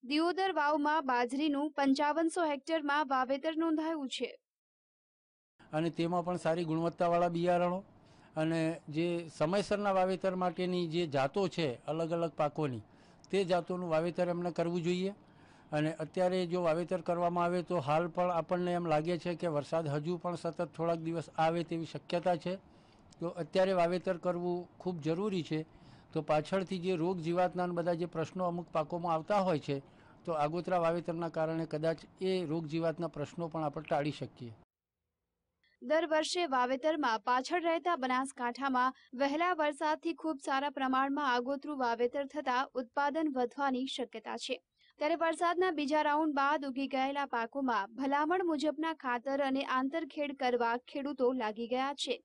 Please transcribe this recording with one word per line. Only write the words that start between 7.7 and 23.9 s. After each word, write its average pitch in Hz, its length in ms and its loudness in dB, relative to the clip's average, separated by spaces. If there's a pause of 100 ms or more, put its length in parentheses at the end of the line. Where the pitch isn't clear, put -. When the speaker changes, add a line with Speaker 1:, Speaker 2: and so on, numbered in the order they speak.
Speaker 2:
અને 165 180 0 (360)
જે 170 120 0 (300)
સમયસરના 202 560 0
વાવેતર 185 480 2
માટેની 180 520 0
જે 170 80 2 (140)
જાતો 139 260 2 (140)
છે 170 100 0 (260)
અલગ 160 260 -2
અલગ 170 240 0
પાકોની, 143 420 0 (460)
તે 185 100 2 (100)
જાતોનું 180 440 0
વાવેતર 170 400 2
એમને 175 240 -2
કરવું 170 280 0
જોઈએ. 180 260 0 (600)
અને 151 180 2 (140)
અત્યારે 180 360 0 (120)
જો 180 160 0
વાવેતર 170 400 0
કરવામાં 175 380 2
આવે 175 240 2
તો 175 180 0
હાલ 156 180 4 (100)
પણ 180 160 2
આપણને 175 480 0
એમ 175 120 -4
લાગે 156 320 2
છે 175 80 -2 (100)
કે 175 140 -2
વરસાદ 160 380 0
હજુ 151 200 -2 (100)
પણ 175 200 -4
સતત 170 320 -4
થોડાક 165 320 0
દિવસ 165 200 -4 (160)
આવે 165 260 4
તેવી 165 240 -4
શક્યતા 175 500 0
છે. 180 100 -4 (680)
તો 165 80 -4 (140)
અત્યારે 190 380 2
વાવેતર 175 360 2 (100)